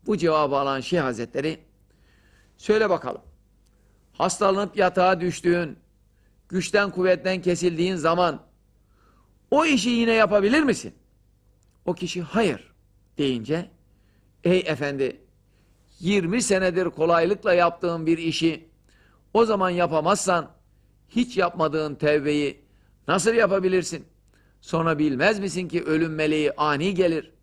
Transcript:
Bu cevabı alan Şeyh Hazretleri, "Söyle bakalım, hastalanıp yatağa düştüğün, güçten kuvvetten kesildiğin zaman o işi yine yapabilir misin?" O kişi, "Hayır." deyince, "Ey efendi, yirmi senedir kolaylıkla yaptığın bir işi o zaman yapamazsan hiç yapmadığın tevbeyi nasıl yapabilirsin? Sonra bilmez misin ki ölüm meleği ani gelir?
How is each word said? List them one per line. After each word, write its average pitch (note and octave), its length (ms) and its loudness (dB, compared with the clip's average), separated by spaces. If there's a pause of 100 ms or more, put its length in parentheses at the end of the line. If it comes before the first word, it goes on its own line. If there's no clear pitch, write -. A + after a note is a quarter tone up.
Bu G#3 120 0
cevabı D3+ 380 0
alan C#3 240 -2
Şeyh D#3+ 220 -2
Hazretleri, C3 580 -6 (960)
"Söyle G#3+ 320 0
bakalım, D3 320 -4 (920)
hastalanıp G3 640 -2
yatağa F#3 440 2
düştüğün, F3 580 -2 (720)
güçten F#3+ 420 0
kuvvetten F3+ 500 0
kesildiğin F3+ 540 0
zaman E3 460 0 (1080)
o D4+ 140 4
işi B3 240 0
yine A#3 240 2
yapabilir G#3+ 500 4
misin?" F#3 300 -2 (920)
O F3+ 80 -2
kişi, F3 280 -8
"Hayır." E3+ 520 -2 (440)
deyince, C3+ 520 -4 (760)
"Ey F3+ 220 2
efendi, C#3+ 560 -4 (800)
yirmi F#3+ 420 0
senedir F#3 480 0
kolaylıkla E3+ 640 2
yaptığın E3+ 520 0
bir E3 120 2
işi E3 520 -2 (640)
o A3+ 120 6
zaman G3 240 0
yapamazsan F3 840 0 (580)
hiç B3 280 -2
yapmadığın D#3 580 -2
tevbeyi D3 680 0 (420)
nasıl F#3 260 2
yapabilirsin? F#3 720 0 (560)
Sonra E3 380 -2
bilmez D3+ 400 2
misin F#3 280 -6
ki E3 160 -4
ölüm D#3 320 0
meleği D#3 360 0
ani D3+ 420 -2
gelir? E3+ 500 0